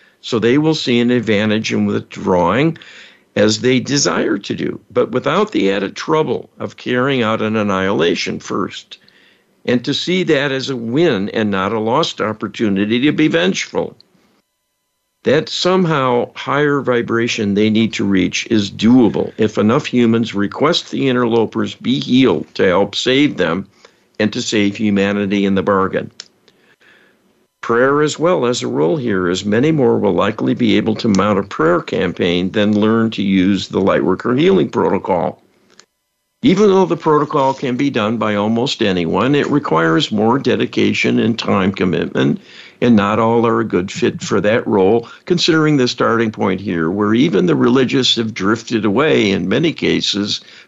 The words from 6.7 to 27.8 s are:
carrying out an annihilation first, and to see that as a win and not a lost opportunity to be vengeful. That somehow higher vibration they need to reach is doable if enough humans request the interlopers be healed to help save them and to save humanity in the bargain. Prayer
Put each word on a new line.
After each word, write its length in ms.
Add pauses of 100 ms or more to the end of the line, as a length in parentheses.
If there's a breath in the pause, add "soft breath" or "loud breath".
carrying 460
out 200
an 140
annihilation 840
first, 600 (640 soft breath)
and 200
to 100
see 280
that 300
as 180
a 60
win 540
and 200
not 220
a 80
lost 400
opportunity 800
to 120
be 140
vengeful. 720 (1300)
That 260
somehow 840
higher 460
vibration 720
they 160
need 260
to 100
reach 460
is 200
doable 680
if 220
enough 260
humans 500
request 560
the 180
interlopers 640
be 260
healed 540
to 120
help 280
save 420
them 320 (500 soft breath)
and 140
to 80
save 360
humanity 680
in 120
the 60
bargain. 480 (1500 soft breath)
Prayer 400